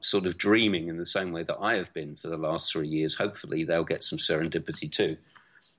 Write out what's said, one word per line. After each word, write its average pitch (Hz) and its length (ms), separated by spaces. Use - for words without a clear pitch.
sort 95 260
of 87 100
dreaming 101 500
in 82 100
the 85 80
same 92 260
way 82 120
that - 160
I 107 180
have 87 160
been 76 220
for - 120
the 82 100
last 78 340
three 78 180
years, 78 260
hopefully 80 480
they'll 82 200
get 80 200
some 78 160
serendipity 80 720
too. 85 260